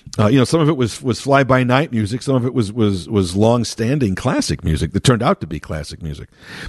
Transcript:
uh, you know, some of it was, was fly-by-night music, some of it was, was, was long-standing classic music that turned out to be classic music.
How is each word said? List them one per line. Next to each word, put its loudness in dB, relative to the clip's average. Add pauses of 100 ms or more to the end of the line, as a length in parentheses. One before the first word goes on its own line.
(180)
uh, 4
you 6
know, 6
some 0
of 4
it 2
was, -2
was -2
fly-by-night 2
music, -2
some 0
of 2
it -4
was, 0
was, 0
was 0
long-standing 0
classic -2
music -2
that -4
turned 4
out 0
to -10
be -8
classic -10
music. -10 (400)